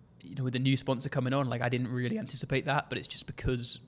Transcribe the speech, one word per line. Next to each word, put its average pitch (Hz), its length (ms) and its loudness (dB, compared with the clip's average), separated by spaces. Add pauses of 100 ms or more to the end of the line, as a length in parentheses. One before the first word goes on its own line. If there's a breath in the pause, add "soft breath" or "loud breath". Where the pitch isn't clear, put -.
(260)
you - 100 -12
know, 131 80 -2
with 127 100 0
the 123 40 2
new 135 160 6
sponsor 127 360 0
coming 127 240 2
on, 135 160 2
like, 120 100 -2
I 123 80 2
didn't 123 200 2
really 123 300 0
anticipate - 460 0
that, 143 240 2
but - 80 -4
it's - 100 -4
just - 200 -6
because - 600 -2